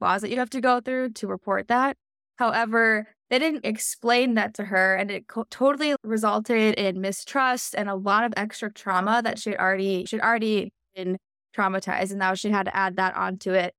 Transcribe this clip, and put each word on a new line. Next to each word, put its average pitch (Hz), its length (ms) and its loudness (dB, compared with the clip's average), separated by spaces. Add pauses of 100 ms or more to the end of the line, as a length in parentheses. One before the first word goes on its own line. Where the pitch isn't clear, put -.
laws 185 220 0
that 202 80 -6
you 240 80 -2
have 254 120 -4
to 269 100 -6
go 247 200 4
through 254 300 -4
to 220 180 -8
report 196 400 -4
that. 254 280 2 (420)
However, 226 680 2 (240)
they 254 80 2
didn't 302 260 0
explain 240 720 0
that 214 200 0
to 208 100 -6
her, 190 320 2
and 196 140 -2
it - 180 -8
co-, - 220 -8
totally 285 520 2
resulted 220 720 2
in 190 260 0
mistrust 247 760 -2
and 202 120 -2
a 196 60 -2
lot 202 300 2
of 233 120 -2
extra 214 360 -6
trauma 202 500 0
that 220 160 -2
she 220 120 -6
had 196 100 -4
already, 190 460 0
she'd 220 140 -4
already 214 520 0 (240)
been 185 220 -4 (380)
traumatized, 190 540 0
and 196 100 -6
now 190 140 2
she 208 160 -4
had 196 160 2
to - 100 -4
add 190 200 -2
that 185 200 0
onto 185 360 -4
it. 180 260 0